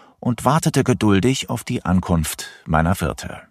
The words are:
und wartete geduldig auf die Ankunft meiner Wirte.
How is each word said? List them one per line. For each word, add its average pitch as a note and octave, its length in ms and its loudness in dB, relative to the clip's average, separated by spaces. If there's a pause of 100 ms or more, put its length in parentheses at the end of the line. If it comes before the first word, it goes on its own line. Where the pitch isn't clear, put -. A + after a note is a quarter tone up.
(180)
und - 280 -4
wartete D3+ 360 2
geduldig G#2+ 680 2
auf A#2 120 -4
die - 220 -6
Ankunft E2+ 640 0 (180)
meiner D#2+ 340 2
Wirte. - 500 -6